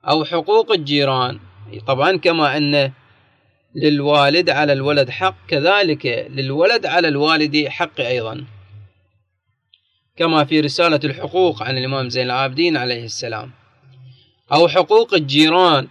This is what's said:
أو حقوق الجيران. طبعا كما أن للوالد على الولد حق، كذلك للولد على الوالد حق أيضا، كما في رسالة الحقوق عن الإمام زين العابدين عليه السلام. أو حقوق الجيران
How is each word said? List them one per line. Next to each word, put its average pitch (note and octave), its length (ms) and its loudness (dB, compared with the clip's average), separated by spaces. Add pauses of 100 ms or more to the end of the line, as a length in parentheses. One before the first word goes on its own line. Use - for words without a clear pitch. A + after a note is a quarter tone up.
أو D#3 160 0
حقوق G#3+ 480 0
الجيران. C#3 680 -2 (460)
طبعا D3 300 2
كما D#3 400 0
أن C#3+ 360 0 (840)
للوالد D3 760 2
على C#3+ 220 0
الولد C3+ 380 0
حق، F#3+ 260 -4 (120)
كذلك C#3+ 840 0
للولد D3 560 -2
على E3 220 0
الوالد D3+ 600 0
حق - 320 -6
أيضا، B2 440 -4 (1700)
كما D#3+ 280 2
في D#3 160 2
رسالة D3+ 440 0
الحقوق C3+ 580 -2
عن C3 160 -4
الإمام C3 300 -4
زين B2 180 -4
العابدين C3+ 500 -2
عليه B2 280 -4
السلام. A2+ 460 -10 (1040)
أو E3 160 4
حقوق G#3 460 2
الجيران D#3 760 2